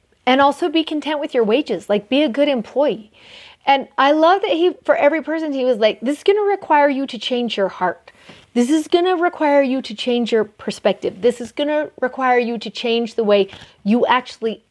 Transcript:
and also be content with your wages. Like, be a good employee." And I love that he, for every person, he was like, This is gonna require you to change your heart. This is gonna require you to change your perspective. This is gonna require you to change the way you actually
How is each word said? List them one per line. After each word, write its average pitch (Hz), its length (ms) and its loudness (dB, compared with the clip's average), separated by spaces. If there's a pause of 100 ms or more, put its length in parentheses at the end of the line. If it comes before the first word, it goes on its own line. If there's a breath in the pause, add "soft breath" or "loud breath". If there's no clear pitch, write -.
(280)
and 262 140 4
also 285 280 2
be 320 140 0
content 302 380 -6
with 302 120 -6
your 240 120 2
wages. 220 440 -2
Like, 208 200 -2
be 269 120 2
a 302 80 2
good 285 200 0
employee." 254 640 -4 (540 loud breath)
And 262 220 2 (100)
I 269 140 4
love 330 320 4
that 415 80 -2
he, 339 220 0 (120)
for 302 100 2
every 294 260 0
person, 311 300 -6
he 262 140 -2
was 254 120 2
like, 214 220 0
This 277 200 -4
is - 40 -16
gonna 403 180 4
require 381 460 2
you 269 200 -2
to 240 120 -12
change 240 380 -4
your 196 100 0
heart. - 440 -6 (420 loud breath)
This 240 160 2
is 311 180 0
gonna 359 300 2
require 311 440 2
you 262 200 -2
to - 120 -12
change 240 380 -2
your 220 140 2
perspective. - 760 -4
This 240 200 0
is 233 100 -14
gonna 302 380 -2 (100)
require 254 400 0
you 233 200 -2
to 220 100 -10
change 233 460 -4
the 226 100 -2
way 202 240 2 (340 loud breath)
you 226 220 2
actually 226 640 -4